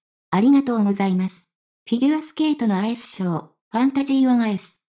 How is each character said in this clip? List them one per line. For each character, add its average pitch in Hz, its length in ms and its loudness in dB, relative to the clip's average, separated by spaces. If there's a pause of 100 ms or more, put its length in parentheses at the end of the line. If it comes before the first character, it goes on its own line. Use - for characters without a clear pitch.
(300)
あ 180 80 0
り 247 140 4
が 277 100 6
と 247 140 -2
う 214 80 2
ご 202 80 2
ざ 196 160 -2
い 185 80 0
ま 185 120 -2
す。 - 200 -16 (420)
フ 233 60 -2
ィ - 20 -2
ギ 262 80 2
ュ 302 100 2
ア 311 60 -4
ス - 100 -12
ケ 311 200 0
ー 294 40 -2
ト 240 120 -2
の 190 100 0
ア 202 80 -2
イ 233 80 -4
ス - 140 -10
シ - 160 -6
ョ - 20 -2
ー、 160 140 -2 (320)
フ 220 60 -2
ァ 262 80 2
ン 277 40 2
タ 277 140 -2
ジ 269 100 -2
ー 262 140 4
オ 247 80 4
ン 233 60 2
ア 220 60 0
イ 196 120 -2
ス、 - 280 -20